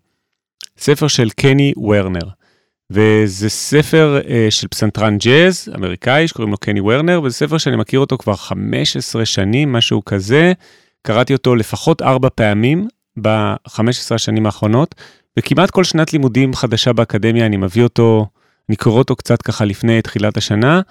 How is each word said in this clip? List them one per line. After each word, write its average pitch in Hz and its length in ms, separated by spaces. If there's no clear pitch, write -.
ספר 147 300
של 117 220
קני 139 460
וורנר. 95 520
וזה 107 580
ספר, 147 800
אה, 117 220
של - 180
פסנתרן 104 500
ג'אז 160 580
אמריקאי 120 520
שקוראים 110 220
לו 101 60
קני 101 240
וורנר, 151 420
וזה 127 140
ספר 156 220
שאני 131 180
מכיר 120 240
אותו 131 180
כבר 101 180
חמש 107 600
עשרה 117 300
שנים, 123 460
משהו 113 320
כזה. 127 480
קראתי 117 300
אותו 127 240
לפחות 117 460
ארבע 131 320
פעמים 120 540
בחמש 107 840
עשרה - 180
השנים 110 300
האחרונות, 110 480
וכמעט 165 320
כל 185 140
שנת 160 280
לימודים 131 420
חדשה 120 380
באקדמיה 113 540
אני 104 100
מביא 95 260
אותו, 113 440
אני 110 80
קורא 117 220
אותו 131 180
קצת - 260
ככה 113 220
לפני 110 380
תחילת 104 340
השנה, 120 440